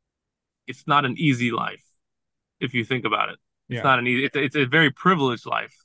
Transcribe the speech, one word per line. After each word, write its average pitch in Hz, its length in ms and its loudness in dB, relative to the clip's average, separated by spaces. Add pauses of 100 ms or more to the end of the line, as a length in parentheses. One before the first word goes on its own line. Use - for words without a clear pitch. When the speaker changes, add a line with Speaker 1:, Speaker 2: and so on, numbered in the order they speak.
(680)
Speaker 1:
it's - 180 -14
not 143 180 2
an 127 140 -2
easy 123 320 2
life 113 320 -6 (800)
if 127 140 -6
you 117 100 -2
think 123 200 -4
about 104 260 0
it. 85 80 -16 (300)
It's 120 100 -6
Speaker 2:
Yeah. 110 40 -6
Speaker 1:
not 131 160 4
an 120 80 -2
easy, 123 200 0
it's, - 100 -6
it's 139 180 -2
a 143 120 0
very 147 260 2
privileged 139 540 0
life, 110 280 -6 (100)